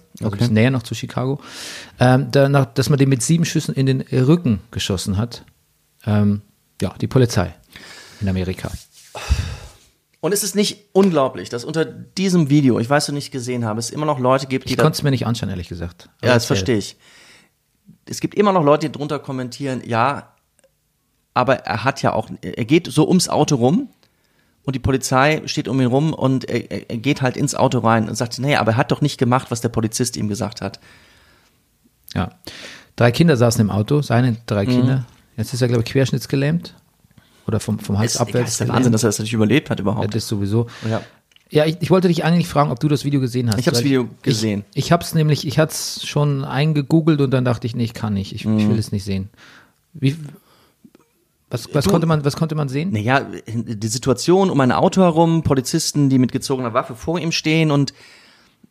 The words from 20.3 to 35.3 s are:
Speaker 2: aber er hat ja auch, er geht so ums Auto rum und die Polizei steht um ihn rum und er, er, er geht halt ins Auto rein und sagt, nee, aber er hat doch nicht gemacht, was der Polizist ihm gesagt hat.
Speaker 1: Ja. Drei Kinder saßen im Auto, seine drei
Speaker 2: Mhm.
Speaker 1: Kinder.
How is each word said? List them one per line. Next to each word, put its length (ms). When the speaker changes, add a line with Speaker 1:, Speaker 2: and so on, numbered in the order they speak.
Speaker 2:
aber 320
er 180
hat 180
ja 120
auch, 160
er 240
geht 220
so 200
ums 200
Auto 280
rum 340
und 120
die 40
Polizei 640
steht 220
um 140
ihn 60
rum 260
und 320
er, 260
er, 180
er 80
geht 240
halt 140
ins 200
Auto 240
rein 280
und 80
sagt, 240
nee, 160
aber 180
er 40
hat 140
doch 100
nicht 160
gemacht, 340
was 80
der 100
Polizist 460
ihm 140
gesagt 320
hat. 180
Speaker 1:
Ja. 160
Drei 160
Kinder 240
saßen 240
im 120
Auto, 300
seine 440
drei 200
Speaker 2:
Mhm. 40
Speaker 1:
Kinder. 360